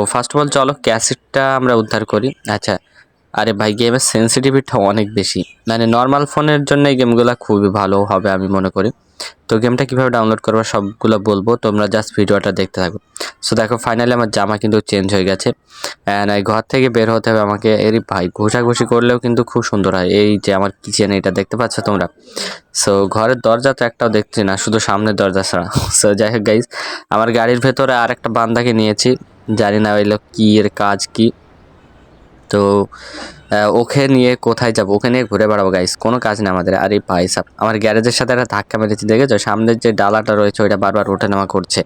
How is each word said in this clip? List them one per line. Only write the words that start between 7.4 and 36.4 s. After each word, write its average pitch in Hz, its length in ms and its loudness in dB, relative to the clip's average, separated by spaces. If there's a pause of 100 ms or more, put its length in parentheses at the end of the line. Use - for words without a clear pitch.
ভালো 98 340 0
হবে 101 260 0
আমি 95 180 -2
মনে 95 220 0
করি। 98 200 -2 (580)
তো - 120 0
গেমটা 123 260 0
কীভাবে 127 240 0
ডাউনলোড 110 360 0
করবো 110 180 2
সবগুলো 110 560 -2
বলবো, 101 360 0
তোমরা 104 300 0
just 107 300 -2
ভিডিওটা 101 360 2
দেখতে 92 300 -4
থাকো। 90 160 -4 (440)
So - 140 -6
দেখো 110 200 0
finally 120 380 -2
আমার 117 180 0
জামা 107 260 0
কিন্তু 107 200 0 (100)
চেঞ্জ 98 260 0
হয়ে 95 120 0
গেছে। 95 240 -2 (560)
And 101 260 -2
এই 101 120 0
ঘর 107 260 0
থেকে 131 200 2
বের 113 220 2
হতে 113 180 0
হবে 110 180 2
আমাকে। 104 280 0
এরই 110 340 2
ভাই 92 160 0 (100)
ঘষাঘষি 117 500 0
করলেও 120 340 2
কিন্তু 120 240 0
খুব - 200 -2
সুন্দর 95 320 0
হয়। 90 140 0
এই 104 220 4 (120)
যে 101 100 0
আমার 95 180 0 (120)
কিচেন, 104 280 -2
এটা 95 200 0
দেখতে 95 260 -4
পাচ্ছ 117 220 -2
তোমরা? 101 280 -2 (680)
So - 180 0 (160)
ঘরের 113 380 0
দরজা 120 280 2
তো - 120 -8
একটাও 117 240 -2
দেখছি 107 340 0
না, 95 140 2
শুধু 110 220 -2
সামনের 107 360 0
দরজা 95 280 0
ছাড়া। 87 240 -2 (160)
<laughs> - 160 -2
So 107 140 4
যাই 107 200 0
হোক 110 140 -2
গাইস, 110 180 2 (440)
আমার 110 220 2
গাড়ির 117 280 2
ভেতরে 131 340 2
আর 117 180 0
একটা - 180 -6
বান্দাকে 117 440 0
নিয়েছি, 110 360 0 (460)
জানি 107 240 2
না 107 140 2
ওই 104 120 2
লোক 104 160 0 (120)
কী, 110 120 0 (120)
এর 104 180 4
কাজ 101 240 0 (140)
কী। 113 140 2 (1200)
তো, 101 120 0 (220)
আহ, - 1000 -4
ওকে 139 260 0
নিয়ে 127 280 4
কোথায় 117 360 0
যাবো? 104 240 0
ওকে 120 140 -2
নিয়ে 123 140 0
ঘুরে 104 240 0
বেড়াবো 101 220 2
গাইস, 90 260 0
কোনো 117 240 -2
কাজ 110 220 -2